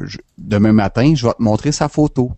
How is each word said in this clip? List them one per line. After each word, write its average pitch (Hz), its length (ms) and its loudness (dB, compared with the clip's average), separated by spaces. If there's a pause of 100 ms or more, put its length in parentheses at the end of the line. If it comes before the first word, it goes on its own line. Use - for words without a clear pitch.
je, 98 100 -12 (220)
demain 104 340 2
matin, 110 420 2
je 120 120 -2
vais 117 80 0
te - 80 -6
montrer 107 280 0
sa 151 200 -4
photo. 135 480 -2